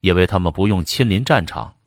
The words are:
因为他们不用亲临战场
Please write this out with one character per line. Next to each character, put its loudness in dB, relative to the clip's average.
因 2
为 4
他 0
们 0
不 0
用 0
亲 -2
临 0
战 2
场 -12